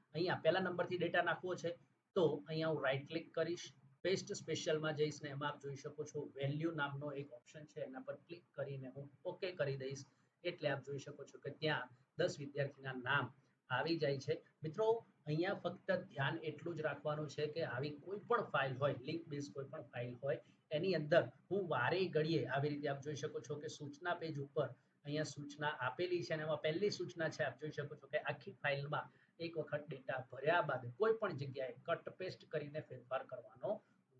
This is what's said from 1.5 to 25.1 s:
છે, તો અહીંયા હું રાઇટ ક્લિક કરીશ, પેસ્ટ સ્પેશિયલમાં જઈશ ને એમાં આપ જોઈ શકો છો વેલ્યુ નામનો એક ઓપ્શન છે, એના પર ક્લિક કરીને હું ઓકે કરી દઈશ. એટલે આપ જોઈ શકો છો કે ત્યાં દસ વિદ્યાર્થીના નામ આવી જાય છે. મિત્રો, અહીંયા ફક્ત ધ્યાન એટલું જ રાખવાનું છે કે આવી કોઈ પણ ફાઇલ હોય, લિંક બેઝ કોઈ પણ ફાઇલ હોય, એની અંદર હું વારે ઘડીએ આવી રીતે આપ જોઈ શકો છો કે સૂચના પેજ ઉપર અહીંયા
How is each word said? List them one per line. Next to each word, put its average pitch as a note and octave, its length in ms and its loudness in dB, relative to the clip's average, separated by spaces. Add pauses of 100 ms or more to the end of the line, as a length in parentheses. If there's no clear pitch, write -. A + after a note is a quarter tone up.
છે, E3+ 240 -4 (360)
તો D3+ 340 6
અહીંયા D#3+ 200 2
હું C#3 160 2
રાઇટ C3+ 240 2
ક્લિક E3 260 -4
કરીશ, E3+ 380 0 (300)
પેસ્ટ F#3+ 300 2
સ્પેશિયલમાં D#3 640 0
જઈશ D3 280 2
ને D3 60 -6
એમાં C#3 200 -2
આપ C#3+ 120 -4
જોઈ C#3 160 -6
શકો D3 280 -6
છો D3 320 -6
વેલ્યુ D3+ 340 0
નામનો C#3+ 420 -2
એક C#3 200 -6
ઓપ્શન - 320 -14
છે, D3+ 160 -10
એના C3 200 -6
પર C#3 140 -6
ક્લિક - 300 -14 (100)
કરીને C3+ 340 -4
હું C#3 220 -10 (140)
ઓકે F3+ 280 -4
કરી C3+ 240 0
દઈશ. C3+ 280 -6 (400)
એટલે E3+ 240 0
આપ C#3 140 0
જોઈ C#3+ 160 -4
શકો C#3 260 -10
છો - 140 -18
કે C#3 120 -6
ત્યાં C3+ 380 0 (300)
દસ - 200 2
વિદ્યાર્થીના C3+ 540 -4
નામ B2+ 400 0 (420)
આવી D#3 220 2
જાય C#3+ 220 2
છે. D#3+ 240 -2 (200)
મિત્રો, A3 420 2 (220)
અહીંયા E3+ 280 2
ફક્ત - 360 -4
ધ્યાન D#3+ 480 0
એટલું E3 380 -4
જ D3 40 -4
રાખવાનું D3+ 480 0
છે D3 180 -2
કે D#3+ 180 0
આવી C3 260 -2
કોઈ F3 280 -8
પણ A3 240 2
ફાઇલ C3+ 340 2
હોય, C#3 260 4
લિંક D#3+ 260 -4
બેઝ C#3+ 240 -6
કોઈ C#3 120 -6
પણ B2 180 -8
ફાઇલ B2 320 -6
હોય, C#3 240 0 (340)
એની F3 220 4
અંદર D3+ 340 6 (220)
હું F#3+ 180 2
વારે E3 380 4
ઘડીએ D#3 400 4
આવી C#3 220 2
રીતે D3 200 0
આપ C#3 120 0
જોઈ D3 140 -4
શકો D3+ 260 -4
છો D3 140 -4
કે D3+ 140 -8
સૂચના D3 460 -4
પેજ D#3 240 -4
ઉપર C#3 360 -2 (300)
અહીંયા D3 200 0